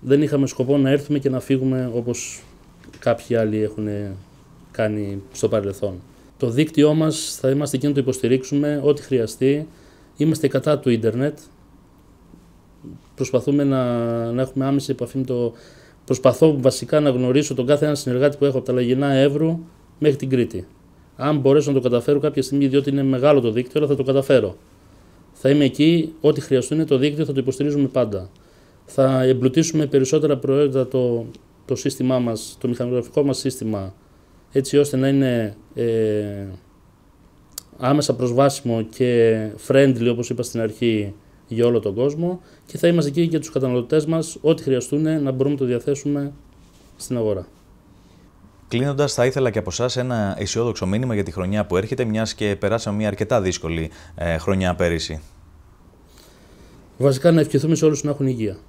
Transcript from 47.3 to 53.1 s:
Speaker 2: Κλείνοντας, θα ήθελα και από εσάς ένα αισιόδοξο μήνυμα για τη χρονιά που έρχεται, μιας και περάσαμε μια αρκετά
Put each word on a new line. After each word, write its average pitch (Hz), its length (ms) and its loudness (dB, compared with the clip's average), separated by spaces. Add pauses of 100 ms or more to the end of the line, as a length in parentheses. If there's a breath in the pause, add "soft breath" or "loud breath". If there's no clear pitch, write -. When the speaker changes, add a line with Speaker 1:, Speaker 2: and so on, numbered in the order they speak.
Speaker 2:
Κλείνοντας, 135 460 0
θα 123 120 2
ήθελα 131 240 0
και 104 80 -2
από 92 140 -6
εσάς 123 240 -2
ένα 120 420 -2
αισιόδοξο 113 480 -2
μήνυμα 117 280 -2
για 101 80 0
τη 92 80 -4
χρονιά 95 360 -2
που 90 100 -2
έρχεται, 120 280 -2
μιας 110 300 -2
και 104 220 -2
περάσαμε 104 400 -2
μια 107 120 0
αρκετά 104 320 0